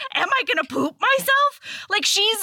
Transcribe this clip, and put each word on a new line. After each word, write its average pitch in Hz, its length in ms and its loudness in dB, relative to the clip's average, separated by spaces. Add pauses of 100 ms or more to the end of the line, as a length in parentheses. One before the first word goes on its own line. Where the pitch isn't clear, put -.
(160)
Am 359 140 -2
I 508 160 0
gonna 466 180 0
poop 269 380 -4
myself?" 539 880 0
Like, 415 160 -2
she's, 427 380 0